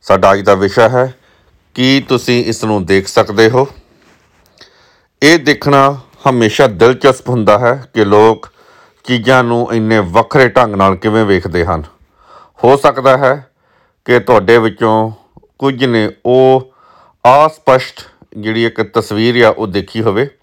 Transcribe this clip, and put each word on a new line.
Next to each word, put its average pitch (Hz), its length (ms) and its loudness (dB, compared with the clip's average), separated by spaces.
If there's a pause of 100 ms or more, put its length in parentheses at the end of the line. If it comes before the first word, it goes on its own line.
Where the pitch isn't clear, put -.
ਸਾਡਾ 98 300 2
ਅੱਜ 101 80 0
ਦਾ 101 140 2
ਵਿਸ਼ਾ 101 340 0
ਹੈ, 127 260 -2 (600)
ਕੀ 131 340 -2
ਤੁਸੀਂ 120 360 -2
ਇਸ 110 200 -6
ਨੂੰ 104 220 -4
ਦੇਖ 98 200 -2
ਸਕਦੇ 110 440 0
ਹੋ? 127 180 -2 (1500)
ਇਹ 165 160 2
ਦੇਖਣਾ 139 600 0 (300)
ਹਮੇਸ਼ਾ 120 360 2
ਦਿਲਚਸਪ 120 640 0
ਹੁੰਦਾ 107 300 0
ਹੈ 123 260 -2 (100)
ਕਿ 110 100 0
ਲੋਕ 107 440 2 (560)
ਚੀਜ਼ਾਂ 127 400 0
ਨੂੰ 117 300 -4
ਇੰਨੇ 110 240 0
ਵੱਖਰੇ 110 500 0
ਢੰਗ 113 260 0
ਨਾਲ 98 220 0
ਕਿਵੇਂ 110 280 -2
ਵੇਖਦੇ 90 400 -2
ਹਨ। 85 180 -6 (840)
ਹੋ 131 120 4
ਸਕਦਾ 131 400 0
ਹੈ 139 340 -2 (540)
ਕਿ 120 160 2
ਤੁਹਾਡੇ 113 380 2
ਵਿੱਚੋਂ 110 520 -2 (480)
ਕੁਝ 135 260 -4
ਨੇ 117 260 -2 (160)
ਉਹ 127 460 2 (720)
ਅਸਪਸ਼ਟ - 540 -2 (360)
ਜਿਹੜੀ 110 300 -4
ਇੱਕ 113 160 -6
ਤਸਵੀਰ 113 600 -2
ਆ, 110 40 4
ਉਹ 110 180 -2
ਦੇਖੀ 98 360 -8
ਹੋਵੇ 113 260 -2 (140)